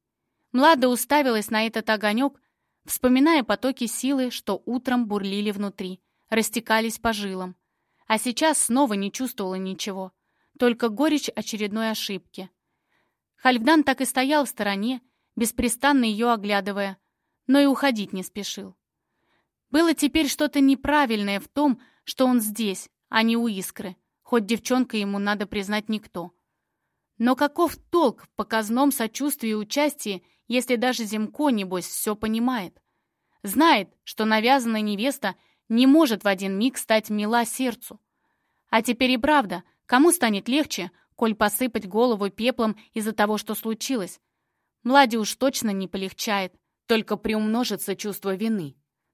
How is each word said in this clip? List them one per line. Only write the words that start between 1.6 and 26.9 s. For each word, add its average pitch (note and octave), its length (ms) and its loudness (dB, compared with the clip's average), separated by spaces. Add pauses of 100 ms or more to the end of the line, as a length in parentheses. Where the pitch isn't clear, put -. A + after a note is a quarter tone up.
этот A3 240 -4
огонёк, A3 500 0 (440)
вспоминая C4+ 580 2
потоки A#3 440 -2
силы, B3+ 440 -2
что - 340 -6
утром B3 420 -2
бурлили G3+ 440 -4
внутри, G3 500 -8 (300)
растекались A3 680 0
по A#3 140 -2
жилам. F#3+ 440 -8 (520)
А A3 80 2
сейчас C4 460 0
снова A#3+ 320 2
не G3 180 -4
чувствовала G3 440 -6
ничего, F#3+ 560 -8 (460)
только A#3+ 300 2
горечь C#4+ 480 0
очередной G#3+ 540 -4
ошибки. F#3+ 580 -8 (880)
Хальфдан C4 480 4
так C4 160 0
и C4 60 -2
стоял C4+ 400 0
в - 20 -6
стороне, G#3 540 -4 (340)
беспрестанно A#3+ 680 0
её A3 240 0
оглядывая, G3+ 640 -2 (500)
но C4+ 140 6
и C#4+ 60 6
уходить B3+ 480 0
не F#3 80 -4
спешил. G3 540 -12 (960)
Было E4 220 4
теперь D4 340 0
что-то D4 340 0
неправильное C4 800 2
в - 100 -16
том, C#4 340 0 (220)
что - 200 -2
он B3+ 160 4
здесь, G#3+ 480 -4 (220)
а A3 120 2
не A3+ 140 2
у A#3 100 0
Искры, F#3+ 480 -8 (280)
хоть A3+ 240 0
девчонка A#3+ 500 -2
ему, G3+ 220 -2
надо G#3 280 -2
признать, G#3 440 -4
никто. F3+ 420 -8 (840)